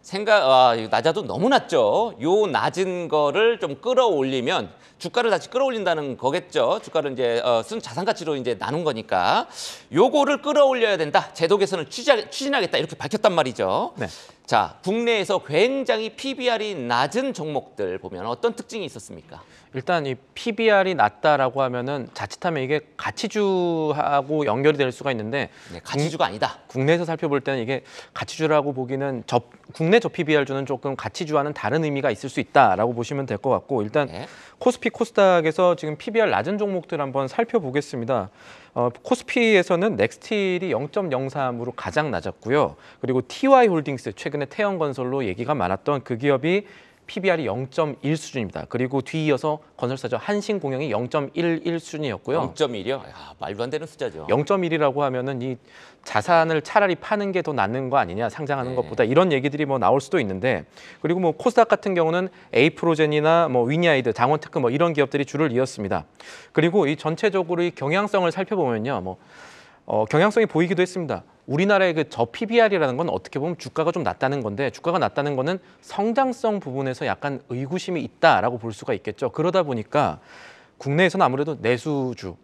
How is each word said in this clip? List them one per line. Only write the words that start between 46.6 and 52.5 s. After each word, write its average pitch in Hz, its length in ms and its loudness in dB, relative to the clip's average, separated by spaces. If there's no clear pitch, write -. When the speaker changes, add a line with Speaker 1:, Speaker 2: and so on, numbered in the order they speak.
Speaker 2:
피비알이 180 380 0
영점일 135 720 -2
수준입니다. 110 520 -8
그리고 131 320 -2
뒤이어서 151 580 -2
건설사죠. 127 420 -4
한신공영이 156 760 -4
영점일일 160 880 -2
수준이었고요. 139 560 -4
Speaker 1:
영점일이요? 123 580 -2